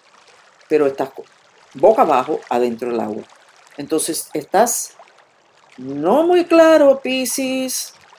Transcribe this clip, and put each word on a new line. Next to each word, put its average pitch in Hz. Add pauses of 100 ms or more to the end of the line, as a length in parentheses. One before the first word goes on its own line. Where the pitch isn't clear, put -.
(760)
Pero 147
estás 135
co-, - (520)
boca 202
abajo 147
adentro 120
del 117
agua. 110 (540)
Entonces, 151
estás 185 (800)
no 147
muy 349
claro, 320
Piscis, 262 (260)